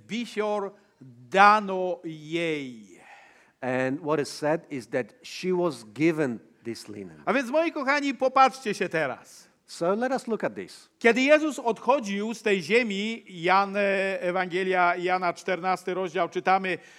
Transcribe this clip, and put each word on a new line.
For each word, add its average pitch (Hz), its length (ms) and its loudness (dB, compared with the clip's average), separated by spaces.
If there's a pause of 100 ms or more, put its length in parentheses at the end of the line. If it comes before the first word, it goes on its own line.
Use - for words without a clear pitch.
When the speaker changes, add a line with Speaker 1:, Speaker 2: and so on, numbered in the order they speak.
Speaker 1:
bisior 208 640 -4 (580)
dano 190 760 6
jej. 151 840 -6 (760)
Speaker 2:
And 131 400 -2
what 151 200 -2
is 139 80 -4
said 151 440 -4
is 123 160 -10
that 123 340 -4
she - 320 -6
was 156 380 -2
given 147 460 0 (260)
this 117 240 -12
linen. 156 380 -14
Speaker 1:
A 190 60 0
więc, 247 180 -2
moi 311 220 0
kochani, 277 420 -2
popatrzcie 262 600 2
się 185 140 -4
teraz. 143 600 -6 (180)
Speaker 2:
So 175 280 -2
let 247 180 -2
us 247 140 -4
look 220 180 -4
at 117 100 -6
this. - 340 -16 (100)
Speaker 1:
Kiedy 233 220 4
Jezus 294 380 4
odchodził 220 760 2
z - 80 -14
tej 196 200 0
ziemi, 214 680 0
Jan, 190 480 2
e, 208 40 0 (400)
Ewangelia 185 760 0
Jana, 180 360 0
czternasty 185 640 -4
rozdział, 180 340 -2
czytamy, 185 500 0 (200)